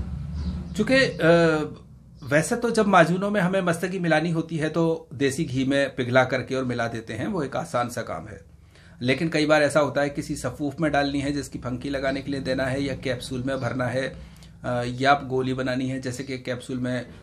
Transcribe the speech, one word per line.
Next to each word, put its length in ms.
चूँकि, 220
अ, 880
वैसे 320
तो 140
जब 180
माजूनों 440
में 100
हमें 200
मस्तकी 380
मिलानी 320
होती 260
है 120
तो 440
देसी 320
घी 200
में 300
पिघला 280
करके 320
और 100
मिला 220
देते 260
हैं, 140
वो 160
एक 120
आसान 340
सा 120
काम 260
है। 140
लेकिन 280
कई 160
बार 180
ऐसा 160
होता 220
है 80
किसी 260
सफ़ूफ 440
में 120
डालनी 300
है 100
जिसकी 280
फंकी 300
लगाने 320
के 100
लिए 80
देना 260
है, 180
या 120
कैप्सूल 480
में 180
भरना 240
है, 360
अ, 220
या 260
आप 160
गोली 260
बनानी 360
है, 120
जैसे 220
कि 140
कैप्सूल 400
में 280